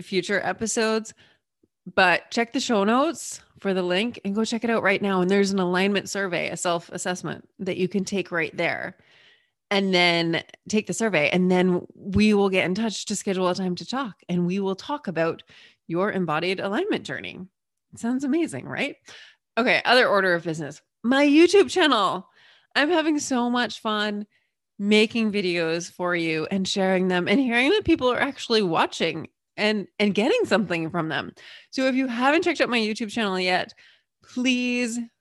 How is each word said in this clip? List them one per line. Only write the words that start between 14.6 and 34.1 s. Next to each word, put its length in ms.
will 160
talk 320
about 340
your 240
embodied 480
alignment 420
journey. 380
It 60
sounds 240
amazing, 440
right? 300
Okay, 260
other 220
order 280
of 100
business. 360
My 240
YouTube 440
channel. 580
I'm 140
having 280
so 320
much 300
fun 460
making 540
videos 580
for 240
you 380
and 160
sharing 400
them 180
and 140
hearing 300
that 140
people 280
are 80
actually 420
watching 680
and, 320
and 160
getting 300
something 460
from 180
them. 240
So 160
if 100
you 100
haven't 360
checked 180
out 80
my 100
YouTube 320
channel 300
yet, 340